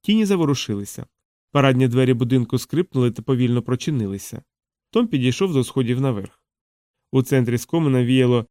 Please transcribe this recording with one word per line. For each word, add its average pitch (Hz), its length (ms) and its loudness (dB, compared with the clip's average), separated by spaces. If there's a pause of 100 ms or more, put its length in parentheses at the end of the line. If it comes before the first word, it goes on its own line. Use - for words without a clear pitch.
Тіні 214 240 2
заворушилися. 143 800 -2 (440)
Парадні 135 380 4
двері 127 260 2
будинку 123 440 0
скрипнули 131 520 -2
та 117 120 -12
повільно 123 400 0
прочинилися. 117 800 -6 (480)
Том 233 160 0
підійшов 147 460 0
до 131 120 2
сходів 123 360 -2
наверх. 110 420 -4 (720)
У 135 100 2
центрі 123 360 0
скомина 135 460 0
віяло 123 460 2